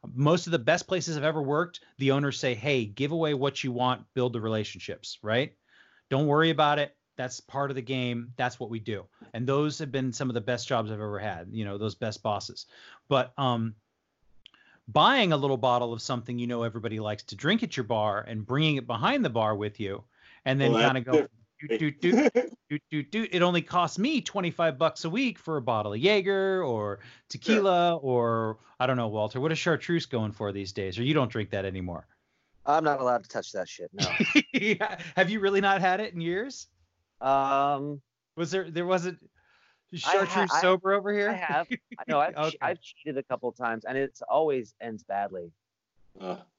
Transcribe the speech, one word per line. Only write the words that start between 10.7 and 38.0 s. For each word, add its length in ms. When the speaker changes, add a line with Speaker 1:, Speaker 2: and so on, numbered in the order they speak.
Speaker 1:
I've 80
ever 200
had, 340
you 100
know, 140
those 180
best 280
bosses. 420
But, 300
um, 380
buying 420
a 60
little 200
bottle 360
of 80
something 360
you 100
know 160
everybody 360
likes 240
to 140
drink 260
at 140
your 80
bar 360
and 240
bringing 300
it 120
behind 360
the 60
bar 260
with 240
you 240
and 160
then 140
Speaker 2:
Well, 80
Speaker 1:
kinda 80
Speaker 2:
that's 60
Speaker 1:
go, 60
Speaker 2:
different. 100
Speaker 1:
"Doot, 220
doot, 320
doot, 280
Speaker 2:
<laughs> 80
Speaker 1:
doot, 120
doot, 200
doot." 200
It 100
only 200
costs 360
me 220
twenty-five 580
bucks 280
a 40
week 300
for 160
a 60
bottle 320
of 60
Jaeger 680
or 340
tequila 640
Speaker 2:
Sure. 80
Speaker 1:
or, 560
I 60
don't 100
know, 100
Walter, 320
what 140
is 60
chartreuse 460
going 280
for 180
these 220
days? 260
Or 40
you 100
don't 180
drink 200
that 120
anymore? 420
Speaker 3:
I'm 180
not 160
allowed 240
to 60
touch 240
that 160
shit, 240
no. 120
Speaker 1:
<laughs> 200
Yeah. 440
Have 140
you 100
really 220
not 180
had 220
it 120
in 60
years? 480
Speaker 3:
Um, 800